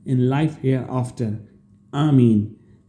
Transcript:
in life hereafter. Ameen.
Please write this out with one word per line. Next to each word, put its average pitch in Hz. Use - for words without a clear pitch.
in 127
life 147
hereafter. 123
Ameen. 123